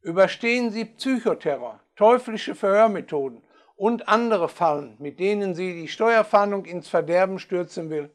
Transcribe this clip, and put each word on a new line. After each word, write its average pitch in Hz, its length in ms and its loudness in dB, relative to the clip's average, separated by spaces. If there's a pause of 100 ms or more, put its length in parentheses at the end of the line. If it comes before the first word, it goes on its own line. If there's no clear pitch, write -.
Überstehen 226 680 2
Sie 220 140 -4
Psychoterror, 160 960 -4 (160)
teuflische 226 580 2
Verhörmethoden 190 880 0 (340)
und 226 320 -2
andere 214 400 2
Fallen, 147 500 -2
mit 147 220 -12
denen 196 340 -2
Sie 180 260 -6
die 156 80 -12
Steuerfahndung 208 760 2
ins 170 240 -12
Verderben 180 500 0
stürzen 175 520 -8
will. 147 240 -6